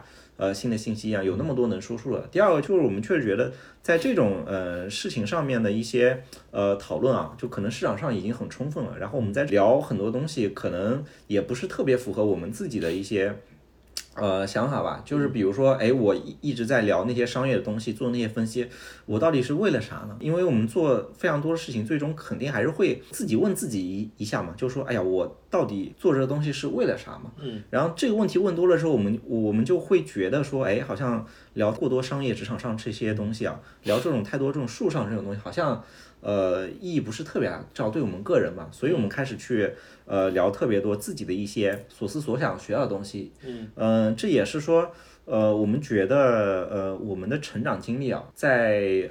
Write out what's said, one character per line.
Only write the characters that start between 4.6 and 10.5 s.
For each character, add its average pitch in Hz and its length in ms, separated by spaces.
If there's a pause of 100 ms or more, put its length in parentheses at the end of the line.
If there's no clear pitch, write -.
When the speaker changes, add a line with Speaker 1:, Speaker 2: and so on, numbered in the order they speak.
Speaker 1:
事 - 200
情 104 180
上 160 180
面 123 160
的 104 80
一 110 140
些， 123 400 (280)
呃， 101 260
讨 - 220
论 123 140
啊， 80 240
就 - 120
可 - 100
能 101 100
市 - 160
场 107 120
上 131 180
已 90 60
经 107 120
很 - 160
充 143 220
分 151 140
了， 87 120
然 92 120
后 135 100
我 - 20
们 101 120
在 139 100
聊 104 380
很 117 160
多 101 120
东 127 160
西， 117 220
可 101 220